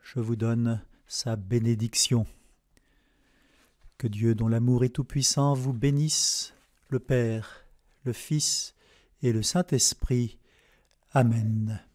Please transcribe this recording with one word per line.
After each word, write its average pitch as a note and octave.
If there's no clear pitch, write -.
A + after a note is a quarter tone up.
je -
vous A#2
donne A2+
sa -
bénédiction. A2+
Que -
Dieu, A2
dont A2+
l'amour A#2+
est A#2+
tout-puissant, C#3+
vous C3
bénisse, C#3+
le C3
Père, A#2
le B2
Fils -
et A#2+
le A2
Saint-Esprit. B2
Amen. A2